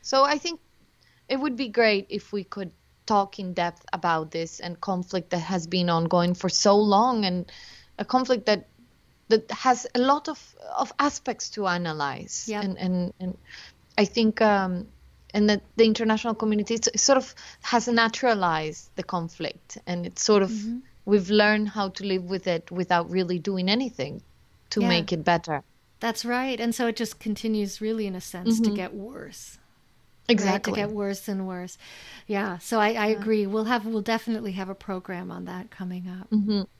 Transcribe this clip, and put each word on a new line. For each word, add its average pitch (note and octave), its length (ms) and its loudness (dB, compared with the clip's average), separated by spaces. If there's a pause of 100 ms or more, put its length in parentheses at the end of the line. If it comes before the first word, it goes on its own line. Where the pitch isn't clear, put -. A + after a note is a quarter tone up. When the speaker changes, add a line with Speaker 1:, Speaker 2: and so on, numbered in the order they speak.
Speaker 1:
So C4+ 200 4
I C#4+ 140 2
think E4+ 220 -8 (680)
it C4 120 0
would C4+ 160 -2
be B3 140 -4
great G#3 380 4
if - 240 -8
we G3+ 120 -4
could F#3 280 -10 (360)
talk G3+ 320 2
in F#3 160 -8
depth E3+ 280 -4 (100)
about E3 360 0
this E3 300 -6
and F3 200 -10
conflict F3+ 520 -4
that F3 80 -2
has E3 260 -4
been F3 240 0
ongoing E3+ 460 2
for F3+ 140 -2
so G3+ 280 6
long, G#3+ 480 4
and F3+ 260 -4 (460)
a G#3 80 -4
conflict B3+ 400 0
that, G#3 220 0 (600)
that A3 200 4
has - 460 2
a A#3+ 40 2
lot C#4+ 300 2
of, - 260 -12 (220)
of - 220 -2
aspects C#4 500 -2
to G#3 160 -4
analyze. D#3+ 840 -4
Speaker 2:
Yep. G#3 160 -4
Speaker 1:
And, F#3+ 140 -4
and, F3+ 420 -2
and F#3 180 -8 (600)
I G3+ 80 4
think, A3 340 0
um, G3 460 2 (480)
and G#3 160 4
that G#3 140 2 (140)
the A3+ 80 8
international A3 500 2
community, G#3+ 400 0
it's, A3+ 140 -2
it G#3+ 100 -2
sort C4+ 180 6
of B3+ 160 -4 (300)
has A#3 240 2
naturalized G#3+ 1120 0
the F3+ 60 -6
conflict, - 840 -8
and F3 180 -4
it's - 180 -8
sort G#3 200 6
of, F#3+ 80 -2
Speaker 2:
Mm-hmm. A3 260 -6 (260)
Speaker 1:
we've G3 280 2
learned G#3+ 380 4
how G3+ 200 -2
to F#3+ 160 -10
live F#3+ 240 0
with F#3+ 160 -4
it E3+ 260 -2
without F3 380 0
really F3+ 300 0
doing F#3 300 -2
anything G#3+ 520 -2 (480)
to G#3+ 120 -2
Speaker 2:
Yeah. - 60 2
Speaker 1:
make F3 240 2
it D#3+ 120 -2
better. E3 400 2 (360)
Speaker 2:
That's A3+ 240 -4
right. B3 360 -2
And A#3 160 -2
so B3+ 100 0
it A3+ 100 0
just - 240 -6
continues G#3+ 640 -4
really, A3 240 -2
in F#3+ 100 -6
a F#3 60 -10
sense, A3 380 0
to A3+ 80 4
Speaker 1:
Mm-hmm. G#3 80 2
Speaker 2:
get F#3 180 -6
worse. - 640 -16 (720)
Right? A#3+ 60 6
Speaker 1:
Exactly. G3 380 0
Speaker 2:
To G#3 80 -2
get G#3 100 -4
worse G3 360 -6
and F#3+ 200 -4
worse. F3+ 320 -10 (480)
Yeah. G3 320 -4
So A3+ 200 -2
I, G#3+ 100 4
I A3 180 0
Speaker 1:
Yeah. A3 100 2
Speaker 2:
agree. G#3+ 300 0
We'll G#3+ 260 0
have, A3 140 -2
we'll A3 160 -2
definitely A3+ 500 -2
have F#3+ 160 -6
a F#3+ 60 -8
program F3+ 560 -8
on F3+ 140 -10
that F3+ 260 -12
coming F3+ 360 -10
up. F#3 220 -12
Speaker 1:
Mm-hmm. G#3 320 2 (180)